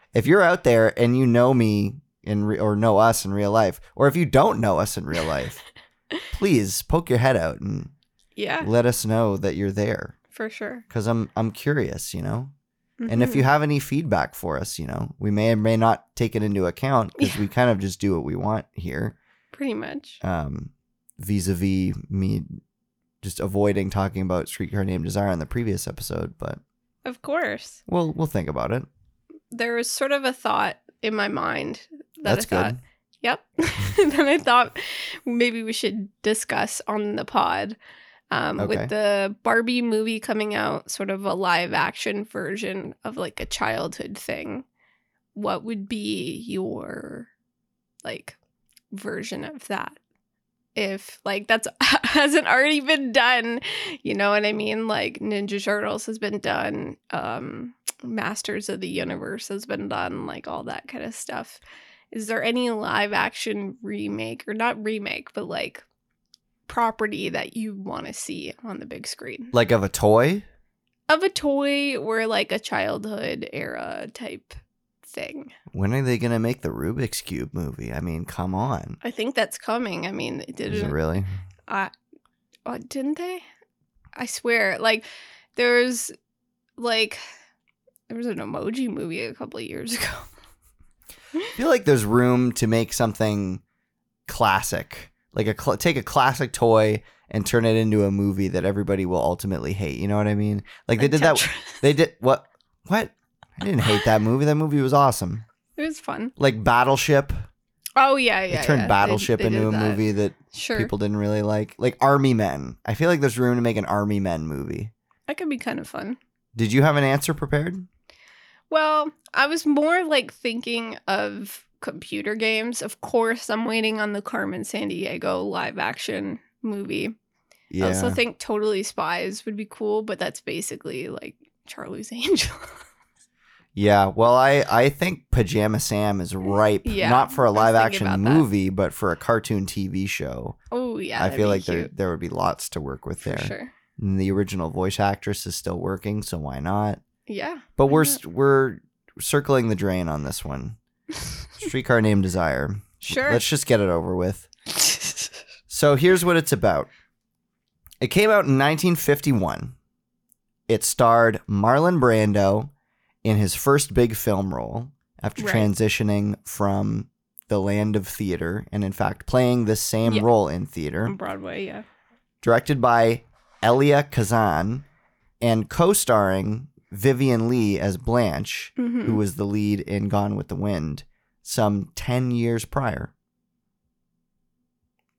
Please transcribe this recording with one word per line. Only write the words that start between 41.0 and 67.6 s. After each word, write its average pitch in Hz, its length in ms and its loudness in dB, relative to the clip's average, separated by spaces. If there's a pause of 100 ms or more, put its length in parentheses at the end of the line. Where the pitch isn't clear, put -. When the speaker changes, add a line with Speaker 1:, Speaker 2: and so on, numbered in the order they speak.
Speaker 2:
of 196 120 -6
a 190 120 -2
live 180 360 0
action - 540 -2
version 196 800 -8
of, - 120 -10
like, - 240 -8
a - 60 -6
childhood - 720 -6
thing, - 460 -10 (720)
what 202 300 -4
would 214 240 -8
be 214 600 -6
your, - 800 -10 (760)
like, - 320 -12 (560)
version 208 540 -10
of 302 220 -18
that? - 260 -8 (840)
If, 196 480 -6
like, 202 240 -4
that's 226 260 2
<laughs> - 80 -6 (220)
hasn't 302 440 4
already 294 340 4
been 277 300 0
done, 233 480 2 (420)
you - 140 -2
know 202 160 2
what 208 160 2
I 214 60 0
mean? 214 340 -4
Like, 214 320 -2
Ninja 202 440 -4
Turtles 208 440 -4
has 220 100 -8
been 208 220 -4
done, - 580 -4 (140)
um, - 640 -8 (280)
Masters 208 640 -6
of 196 140 -8
the 180 80 -8
Universe - 600 -8
has 208 180 -10
been 202 220 -6
done, - 360 -6
like, - 220 -12
all - 160 -8
that - 240 -12
kind - 160 -12
of 226 100 -12
stuff. - 460 -12 (500)
Is 220 160 -10
there 226 160 -4
any 240 300 0
live 208 420 -2
action 202 680 -6
remake, 196 640 -8
or 214 80 -8
not 220 280 -4
remake, 214 500 -6
but, - 140 -8
like, - 360 -8 (840)
property 220 640 -2
that - 260 -6
you 220 200 -8